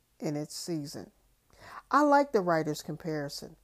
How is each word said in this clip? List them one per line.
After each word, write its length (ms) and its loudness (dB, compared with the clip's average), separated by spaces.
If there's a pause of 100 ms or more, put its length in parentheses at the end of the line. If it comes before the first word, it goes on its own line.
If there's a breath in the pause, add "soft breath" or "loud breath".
(200)
in 160 -4
its 200 -6
season. 560 -8 (800 loud breath)
I 100 6
like 300 6
the 100 4
writer's 400 0
comparison 840 -8